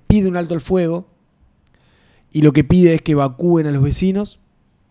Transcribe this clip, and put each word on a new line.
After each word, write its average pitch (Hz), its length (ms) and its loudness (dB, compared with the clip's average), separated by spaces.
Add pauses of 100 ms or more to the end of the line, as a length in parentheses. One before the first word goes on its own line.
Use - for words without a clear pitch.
pide 202 200 2
un 180 80 -4
alto 175 180 -6
al 160 80 -6
fuego 180 460 -4 (1200)
y 151 120 -4
lo 147 100 4
que 151 100 2
pide 170 300 4
es 156 80 -2
que 160 120 -2
evacúen 151 520 0
a 147 60 -4
los 139 100 -2
vecinos 190 580 -2 (520)